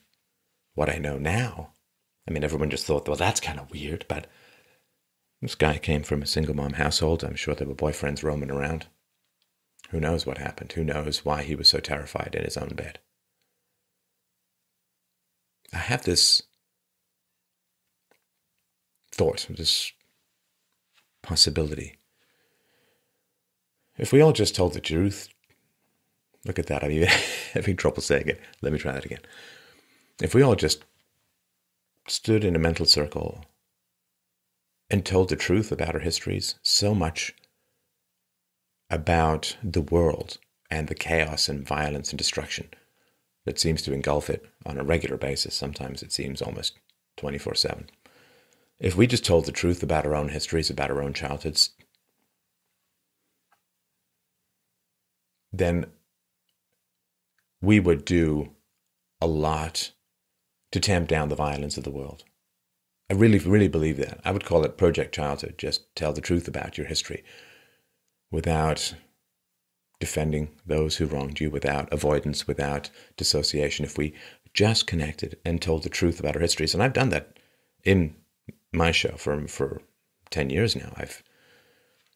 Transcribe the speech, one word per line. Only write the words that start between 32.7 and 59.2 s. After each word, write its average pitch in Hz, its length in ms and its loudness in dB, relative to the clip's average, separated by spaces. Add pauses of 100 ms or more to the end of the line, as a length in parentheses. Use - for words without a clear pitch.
circle - 580 0 (1500)
and 101 140 2
told 92 260 4
the 78 60 0
truth 101 360 2
about 80 240 -2
our 78 60 -4
histories, 92 600 -4
so 104 320 4
much 85 400 0 (1600)
about 78 720 2
the 87 180 0
world 82 560 2 (320)
and 78 180 -4
the - 80 -6
chaos 78 540 0
and 71 180 -6
violence 73 440 -2
and 73 60 -8
destruction - 500 -6 (800)
that 69 120 -4
seems 80 240 2
to 71 120 -4
engulf 73 360 0
it - 160 -6 (200)
on 69 120 -6
a 67 60 -4
regular 71 340 0
basis. 67 380 -4
Sometimes 69 480 -8
it - 80 -16
seems - 320 -6
almost - 340 -6 (400)
twenty-four 71 380 -6
seven. - 340 -2 (880)
If 90 160 0
we 113 120 8
just 120 180 2
told 82 200 6
the - 60 -4
truth 87 300 0
about 76 240 2
our 73 100 0
own 73 140 -2
histories, 78 400 -2
about 69 220 -2
our 69 100 -2
own 71 120 -4
childhoods, 71 580 -2 (3750)
then 87 360 0 (1700)
we 104 180 8
would 85 260 4
do 78 460 2 (680)
a 85 80 2